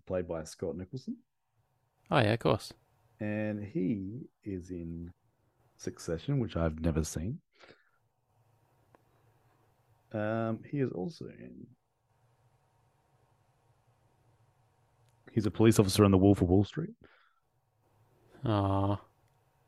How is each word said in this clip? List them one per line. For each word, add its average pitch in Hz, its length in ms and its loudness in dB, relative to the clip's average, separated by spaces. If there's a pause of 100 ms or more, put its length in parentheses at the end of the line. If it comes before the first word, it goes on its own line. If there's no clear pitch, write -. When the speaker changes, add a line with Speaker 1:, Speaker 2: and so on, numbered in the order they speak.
Speaker 1:
played 92 220 -4
by 82 160 -6
Scott 80 340 -8
Nicholson. 131 400 -12 (960)
Speaker 2:
Oh, 151 80 4
yeah, 107 140 4
of 113 60 -2
course. - 320 0 (480)
Speaker 1:
And 104 460 -4
he 117 640 -4 (160)
is 92 260 -8
in 85 420 -10 (680)
Succession, - 640 -6
which - 160 -4
I've 80 260 0
never 80 220 0
seen. 92 360 -6 (2750)
Um, 113 460 -2 (100)
he 143 120 -4
is 123 100 -2
also 165 340 -8
in, - 400 -18 (3750)
he's 104 140 0
a 104 60 0
police 110 280 6
officer 101 260 6
on 98 60 8
The 95 60 8
Wolf 98 240 6
of 90 80 4
Wall 98 140 6
Street. 175 280 -8 (1500)
Speaker 2:
Aw. 98 520 2 (720)